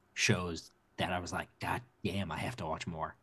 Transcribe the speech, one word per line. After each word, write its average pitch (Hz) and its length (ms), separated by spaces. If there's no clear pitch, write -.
shows 90 580
that 87 140
I 90 80
was 87 140
like, 85 160
"God 87 220
damn, 95 280
I 76 60
have 80 200
to 87 80
watch 78 220
more." 80 360